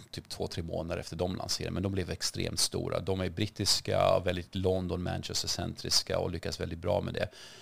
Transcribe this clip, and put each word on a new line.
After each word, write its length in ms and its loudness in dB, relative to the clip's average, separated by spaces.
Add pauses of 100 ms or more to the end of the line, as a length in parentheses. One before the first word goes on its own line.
(100)
typ 180 -10
två, 180 -4
tre 160 -4
månader 380 -4
efter 160 -8
de 200 0
lanserade, 360 -2
men 100 0
de 100 0
blev 180 0
extremt 500 -2
stora. 400 2
De 200 0
är 100 0
brittiska, 880 4
väldigt 360 -2
London, 480 0
Manchester-centriska 1160 0
och 120 0
lyckas 300 -4
väldigt 180 -4
bra 220 2
med 140 -2
det. 140 0 (340)